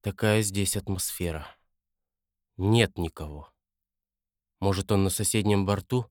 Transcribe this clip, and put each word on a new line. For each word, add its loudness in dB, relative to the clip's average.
Такая 2
здесь -2
атмосфера. -6
Нет 2
никого. -8
Может, 0
он 4
на 2
соседнем 0
борту? -2